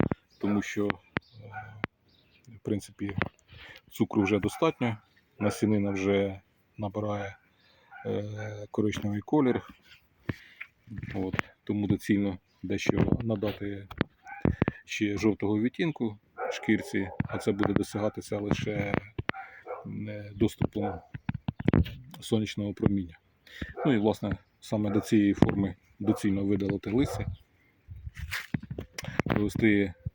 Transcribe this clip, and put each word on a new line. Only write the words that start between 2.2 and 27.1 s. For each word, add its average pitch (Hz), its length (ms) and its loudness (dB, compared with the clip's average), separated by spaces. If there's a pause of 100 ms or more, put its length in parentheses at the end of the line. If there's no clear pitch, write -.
в 113 140 -20
принципі, 98 540 -6 (760)
цукру - 320 2
вже 98 160 4
достатньо, 117 580 0 (420)
насінина 104 520 2
вже 98 500 2 (380)
набирає, 101 580 -4 (720)
е, 104 640 -6
коричневий 104 500 -2
колір. 127 420 2 (1500)
От, 92 200 -2 (300)
тому 104 220 0
доцільно 98 520 2 (240)
дещо - 600 2
надати 101 680 -4 (960)
ще 104 340 -2
жовтого 107 420 2
відтінку 123 580 -2 (340)
шкірці, 98 580 0 (140)
а - 140 -6
це 107 140 2
буде 101 200 2
досягатися 104 680 -2
лише, 101 560 -2 (920)
е, 104 480 -8
доступом 101 680 0 (1200)
сонячного 104 520 -2
проміння. 95 460 0 (680)
Ну 147 60 6
і, 113 60 4
власне, 101 380 0 (240)
саме 104 300 0
до 101 100 2
цієї 101 340 6
форми 95 400 4 (240)
доцільно 101 460 2
видалити 98 460 0
листя, 127 360 0 (2000)